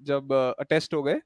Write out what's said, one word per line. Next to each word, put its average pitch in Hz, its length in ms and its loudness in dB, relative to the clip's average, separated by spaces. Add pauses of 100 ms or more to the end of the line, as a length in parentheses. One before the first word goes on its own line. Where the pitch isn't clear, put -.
जब, 139 300 -2
अ, 131 280 2
अटेस्ट 151 340 -2
हो 151 80 -2
गए, 143 240 2